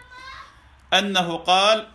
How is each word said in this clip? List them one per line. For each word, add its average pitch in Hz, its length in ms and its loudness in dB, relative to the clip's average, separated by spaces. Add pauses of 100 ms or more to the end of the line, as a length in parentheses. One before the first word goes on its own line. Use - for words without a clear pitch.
(960)
أنه 185 420 0
قال: 196 580 2